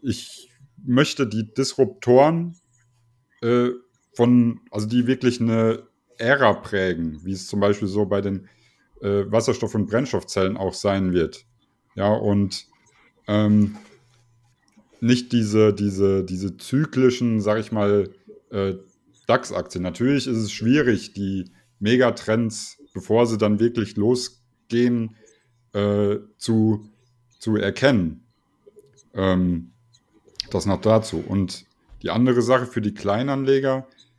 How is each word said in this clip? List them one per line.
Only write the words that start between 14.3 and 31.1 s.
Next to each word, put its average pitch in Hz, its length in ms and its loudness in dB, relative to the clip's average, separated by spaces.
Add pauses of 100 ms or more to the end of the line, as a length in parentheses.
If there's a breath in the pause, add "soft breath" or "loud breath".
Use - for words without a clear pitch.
nicht 123 320 0
diese, 107 400 4
diese, 98 500 0
diese 92 340 -8
zyklischen, 123 840 0
sag 107 180 0
ich 107 120 -8
mal, 101 380 2 (400)
äh, 98 260 -4 (520)
dax-Aktien. 95 560 -2
Natürlich 123 420 -2
ist 123 120 -4
es 107 140 -4
schwierig, 123 640 0
die 98 380 -6 (280 soft breath)
Megatrends, 113 1000 0 (160)
bevor 107 340 2
sie 113 100 -2
dann 104 220 2
wirklich 113 380 -2
losgehen, 117 1200 -2 (560 soft breath)
äh, 101 420 0 (220)
zu, 110 520 0 (500)
zu 107 180 -2
erkennen. 101 680 0 (880)
Ähm, 92 600 0 (760)
das - 160 -2
noch 95 140 0
dazu. 110 480 2